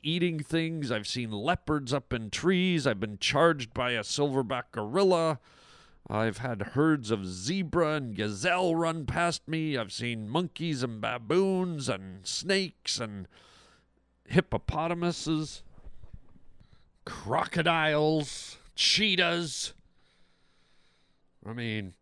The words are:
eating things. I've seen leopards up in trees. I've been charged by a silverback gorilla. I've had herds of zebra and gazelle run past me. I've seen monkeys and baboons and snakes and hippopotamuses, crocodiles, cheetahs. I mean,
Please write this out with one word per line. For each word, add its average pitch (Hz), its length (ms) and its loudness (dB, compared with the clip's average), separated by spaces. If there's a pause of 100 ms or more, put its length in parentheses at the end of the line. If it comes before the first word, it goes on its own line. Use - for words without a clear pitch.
eating 170 380 0
things. 160 500 -2
I've 107 160 -2
seen 120 240 -4
leopards 139 640 -2
up 139 200 -2
in 113 180 -4
trees. 180 540 2
I've 113 140 2
been 104 200 -4
charged 143 540 4
by 123 200 0
a 117 80 0
silverback 131 720 0
gorilla. 160 680 4 (720)
I've 110 300 0
had 117 340 -4
herds 143 400 2
of 98 120 0
zebra 151 680 0
and 127 240 -4
gazelle 165 580 0
run 165 320 0
past 165 400 -2
me. 156 300 -2
I've 107 160 -4
seen 117 360 -6
monkeys 156 540 -2
and 117 180 -4
baboons 156 880 0
and 95 380 -6
snakes - 720 -2
and 104 300 -8 (960)
hippopotamuses, 160 1400 0 (1400)
crocodiles, 156 1500 0 (160)
cheetahs. 175 1000 2 (1700)
I 107 60 -8
mean, 110 500 -6